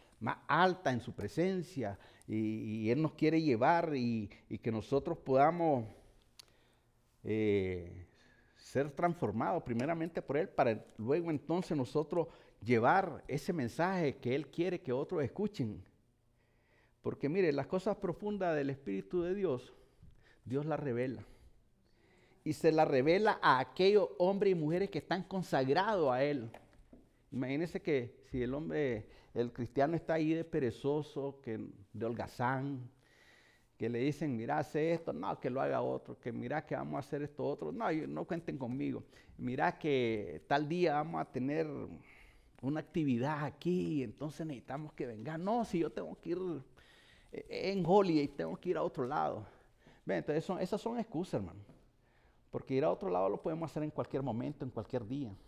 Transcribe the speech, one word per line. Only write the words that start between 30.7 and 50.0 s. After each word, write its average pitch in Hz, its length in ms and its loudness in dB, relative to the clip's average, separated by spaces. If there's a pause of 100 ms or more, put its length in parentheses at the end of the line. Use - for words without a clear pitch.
que, 107 260 -8 (240)
de 110 140 -4
holgazán, 123 840 -2 (880)
que 113 140 -2
le 117 80 -2
dicen, 143 380 -2
"Mira, 123 220 -2
hace 156 340 0
esto", 165 200 -2
"No, 160 260 -4
que 139 120 -4
lo 131 100 -2
haga 135 220 0
otro", 131 360 -6
que, 120 140 -8
"Mira, 120 320 -6
que 151 100 -6
vamos 143 220 -6
a 143 40 -2
hacer 143 220 -6
esto 147 220 -6
otro", 151 280 -4
"No, 208 200 -2
yo, 156 140 -2
no 151 180 -6
cuenten 160 320 -6
conmigo", 127 480 -4 (320)
"Mira, 135 420 -2
que 113 680 0
tal 147 220 2
día 170 260 2
vamos 156 260 -2
a 156 40 -4
tener 151 440 -2 (920)
una 147 180 -2
actividad 147 640 0
aquí, 165 580 0
entonces 147 440 -6
necesitamos 147 480 -8
que 147 120 -4
venga". 120 300 -8
"No, 208 280 0
si 175 160 0
yo 160 100 2
tengo - 300 -8
que 165 100 -8
ir, 175 80 0 (920)
eh, - 400 -6
en 196 120 0
holiday, 165 440 6
tengo 165 280 -6
que - 140 -6
ir 175 80 0
a 147 40 -2
otro 131 220 -2
lado". 135 420 -2 (600)